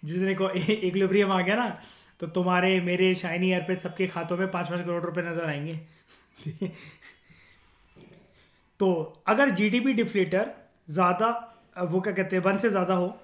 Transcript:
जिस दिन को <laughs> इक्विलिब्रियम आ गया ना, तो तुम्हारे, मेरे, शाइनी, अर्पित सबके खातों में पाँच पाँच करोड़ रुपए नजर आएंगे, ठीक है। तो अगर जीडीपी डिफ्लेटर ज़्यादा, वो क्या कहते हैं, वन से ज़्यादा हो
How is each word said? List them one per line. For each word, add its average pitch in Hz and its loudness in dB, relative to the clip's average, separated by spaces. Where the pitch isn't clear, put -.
जिस 160 -6
दिन 190 0
को 190 0
<laughs> 190 -4
इक्विलिब्रियम 190 2
आ 185 2
गया 190 2
ना, 240 0
तो 170 -8
तुम्हारे, 180 2
मेरे, 180 2
शाइनी, 180 0
अर्पित 180 -2
सबके 180 -4
खातों 175 -4
में 185 0
पाँच 175 -4
पाँच 175 -4
करोड़ 170 -4
रुपए 170 -4
नजर 165 -4
आएंगे, 156 -6
ठीक - -8
है। 190 -6
तो 196 4
अगर 247 4
जीडीपी 220 2
डिफ्लेटर 202 0
ज़्यादा, 180 2
वो 180 0
क्या 202 -2
कहते 190 -2
हैं, 180 0
वन 196 2
से 226 2
ज़्यादा 185 0
हो 180 2